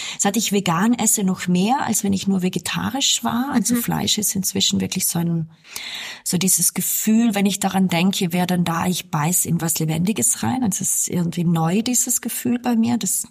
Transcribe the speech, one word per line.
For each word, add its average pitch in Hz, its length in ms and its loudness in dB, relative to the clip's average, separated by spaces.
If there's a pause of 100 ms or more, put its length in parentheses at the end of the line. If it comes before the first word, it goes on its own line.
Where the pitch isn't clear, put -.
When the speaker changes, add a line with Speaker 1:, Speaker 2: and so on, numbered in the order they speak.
(180)
Speaker 1:
Seit - 180 0
ich 220 140 -2
vegan 196 440 2
esse, 220 280 0
noch 185 240 0
mehr, 185 400 2
als 220 160 0
wenn 202 100 0
ich 190 140 -2
nur 196 160 0
vegetarisch 185 800 -2
war. 233 300 -2
Also 240 240 0
Speaker 2:
Mhm. 233 60 -2
Speaker 1:
Fleisch 160 360 -2
ist - 160 -2
inzwischen 190 460 0
wirklich 190 260 -2
so 170 140 -2
ein, 165 280 -2 (760)
so 180 140 0
dieses 180 360 2
Gefühl, 220 600 2
wenn 196 100 4
ich 190 140 0
daran 190 280 4
denke, 180 440 2
wer 180 140 2
denn 180 180 2
da, 170 220 0
ich 180 260 -2
beiß 160 340 2
in 165 140 0
was 160 180 -2
Lebendiges 170 640 0
rein. 247 220 0
Also 190 180 -2
es - 200 -2
ist - 60 -4
irgendwie 170 360 0
neu, 170 380 2
dieses 247 380 0
Gefühl 240 380 -2
bei 240 160 0
mir. 226 240 2
Das, - 320 -4